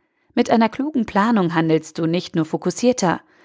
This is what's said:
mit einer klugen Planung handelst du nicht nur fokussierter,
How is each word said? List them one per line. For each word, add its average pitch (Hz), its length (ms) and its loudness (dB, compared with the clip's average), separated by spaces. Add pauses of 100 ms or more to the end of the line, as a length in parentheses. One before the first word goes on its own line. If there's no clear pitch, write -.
(340)
mit 240 160 0
einer 226 200 4
klugen 269 360 -4
Planung 202 480 0
handelst 160 440 0
du 170 80 -2
nicht 170 300 -2
nur 160 100 2
fokussierter, 185 760 0 (240)